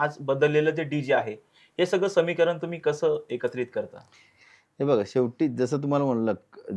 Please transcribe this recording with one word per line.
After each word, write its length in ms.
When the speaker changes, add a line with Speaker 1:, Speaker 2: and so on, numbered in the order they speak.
Speaker 1:
आज 180
बदललेलं 500
जे 140
डीजे 300
आहे 220
हे 80
सगळं 220
समीकरण 540
तुम्ही 160
कसं 400
एकत्रित 440
करता? 240
Speaker 2:
हे 40
बघा, 220
शेवटी 420
जसं 340
तुम्हाला 220
म्हणलं, 300